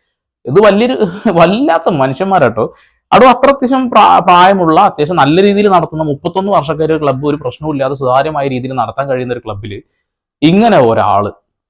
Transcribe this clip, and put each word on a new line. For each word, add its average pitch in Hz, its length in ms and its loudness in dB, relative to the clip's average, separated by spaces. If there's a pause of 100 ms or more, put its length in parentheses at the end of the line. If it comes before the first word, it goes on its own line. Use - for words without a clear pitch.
(460)
ഇത് 143 200 0
വലിയൊരു, 220 300 2 (360)
വല്ലാത്ത 208 560 0
മനുഷ്യന്മാരാട്ടോ. 160 840 -2 (380)
അവിടെ 226 140 6
അത്ര 262 220 4
അത്യാവശ്യം 262 420 -4
പ്രാ-, 208 360 4
പ്രായമുള്ള, 180 540 4
അത്യാവശ്യം 180 360 0
നല്ല 156 260 2
രീതിയിൽ 202 260 2
നടത്തുന്ന 165 340 0
മുപ്പത്തൊന്ന് 170 500 -4
വർഷക്കാര് 156 480 -2
ക്ലബ്ബ് 143 280 -2
ഒരു 147 80 -2
പ്രശ്നവും 151 360 -8
ഇല്ലാതെ 135 220 -4
സുതാര്യമായ 139 540 -2
രീതിയിൽ 127 240 -6
നടത്താൻ 131 360 -6
കഴിയുന്ന 127 240 -6
ഒരു 120 140 -8
ക്ലബ്ബില് 104 340 -12 (600)
ഇങ്ങനെ 196 360 4
ഒരാള്, 104 520 2 (400)